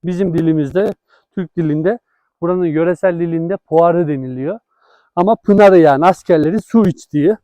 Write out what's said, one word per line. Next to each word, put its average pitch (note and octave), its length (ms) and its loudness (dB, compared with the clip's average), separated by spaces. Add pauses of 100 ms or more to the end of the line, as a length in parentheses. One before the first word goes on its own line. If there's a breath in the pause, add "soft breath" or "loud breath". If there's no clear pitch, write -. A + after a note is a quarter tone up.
bizim F3 340 -4
dilimizde, D#3+ 560 -2 (420)
Türk F3+ 200 -8
dilinde, D#3+ 440 -2 (420)
buranın F3+ 240 -2
yöresel E3+ 540 -2
dilinde E3+ 380 -4
puarı E3+ 500 0
deniliyor. C3+ 520 -8 (560)
Ama G3 200 0
pınarı, G3+ 420 4
yani D3+ 280 4
askerlerin E3+ 520 0
su G#3 300 0
içtiği D#3+ 560 -2